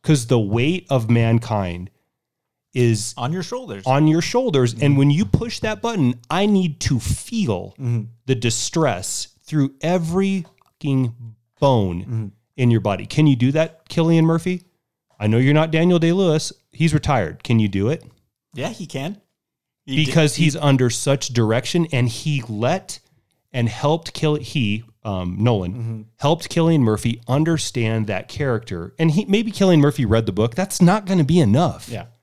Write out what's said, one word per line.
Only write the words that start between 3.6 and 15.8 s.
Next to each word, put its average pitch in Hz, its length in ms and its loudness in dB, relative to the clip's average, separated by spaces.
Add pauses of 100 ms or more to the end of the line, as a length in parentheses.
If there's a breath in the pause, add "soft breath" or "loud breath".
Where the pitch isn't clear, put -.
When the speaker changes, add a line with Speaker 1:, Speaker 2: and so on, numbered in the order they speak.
Speaker 1:
on 143 220 4
your 160 140 4
shoulders. 143 520 0
And 113 80 -8
Speaker 2:
Mm-hmm. 143 160 4
Speaker 1:
when 143 140 4
you 180 140 2
push - 340 -2
that 214 220 -4
button, 165 340 0 (140)
I 185 160 0
need 190 360 0
to 127 180 0
feel 107 800 -4
Speaker 2:
Mm-hmm. 120 220 -2 (240)
Speaker 1:
the 131 100 0
distress 113 920 -4 (140)
through 139 380 -2
every 180 640 -2 (200)
fucking 131 480 -2 (460)
bone 101 420 2
Speaker 2:
Mm-hmm. 113 260 -6 (300)
Speaker 1:
in 123 140 4
your 113 100 2
body. 101 240 -2
Can 156 220 2
you 135 80 6
do 123 180 2
that, 160 360 -4
Cillian 165 360 2
Murphy? 170 380 -2 (560)
I 104 80 -2
know 110 100 2
you're 135 160 4
not 156 180 2
Daniel 170 280 2